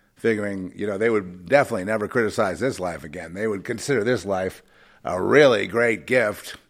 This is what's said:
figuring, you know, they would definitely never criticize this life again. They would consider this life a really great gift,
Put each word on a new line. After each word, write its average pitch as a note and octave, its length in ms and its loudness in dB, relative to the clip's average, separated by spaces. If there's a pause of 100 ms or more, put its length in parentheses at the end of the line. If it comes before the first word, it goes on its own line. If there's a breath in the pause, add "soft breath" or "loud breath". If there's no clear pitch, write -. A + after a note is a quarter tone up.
(140 soft breath)
figuring, G2+ 600 -2
you G2+ 100 -6
know, G2 120 -4
they A#2 100 2
would F2+ 400 -2
definitely A2+ 360 2
never G#2+ 220 -2
criticize G#2 540 0
this B2+ 180 -2
life E2+ 240 -6
again. E2 300 -14
They G#2 140 -4
would G2 180 -4
consider A#2 400 -2
this A2 220 0
life F#2+ 360 -4 (400 soft breath)
a F2+ 180 -4
really A2 460 6
great A2+ 400 0
gift, A2+ 500 0 (140)